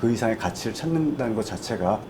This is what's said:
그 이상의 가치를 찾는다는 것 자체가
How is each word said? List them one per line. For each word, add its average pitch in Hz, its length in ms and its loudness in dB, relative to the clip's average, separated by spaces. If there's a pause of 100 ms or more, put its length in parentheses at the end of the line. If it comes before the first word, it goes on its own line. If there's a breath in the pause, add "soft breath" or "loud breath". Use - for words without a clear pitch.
그 117 120 4
이상의 113 240 2
가치를 98 380 -4
찾는다는 151 600 0
것 107 120 0
자체가 101 640 0